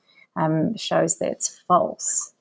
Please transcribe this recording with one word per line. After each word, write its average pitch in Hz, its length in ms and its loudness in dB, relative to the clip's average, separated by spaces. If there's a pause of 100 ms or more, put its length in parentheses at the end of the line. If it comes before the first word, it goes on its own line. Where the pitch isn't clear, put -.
(360)
um, 160 400 0
shows 165 420 0
that - 120 -2
it's - 380 -6
false. - 720 0